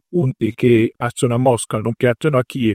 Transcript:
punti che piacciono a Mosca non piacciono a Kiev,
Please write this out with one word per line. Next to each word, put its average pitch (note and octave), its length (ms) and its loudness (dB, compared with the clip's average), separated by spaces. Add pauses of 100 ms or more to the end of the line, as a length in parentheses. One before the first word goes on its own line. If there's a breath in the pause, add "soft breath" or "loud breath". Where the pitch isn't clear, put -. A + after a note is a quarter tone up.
punti C3 460 -2
che A#2 420 2
piacciono A#2+ 420 -4
a - 20 0
Mosca B2+ 400 0
non A2 160 -4
piacciono B2+ 420 0
a B2+ 80 2
Kiev, A2+ 300 -2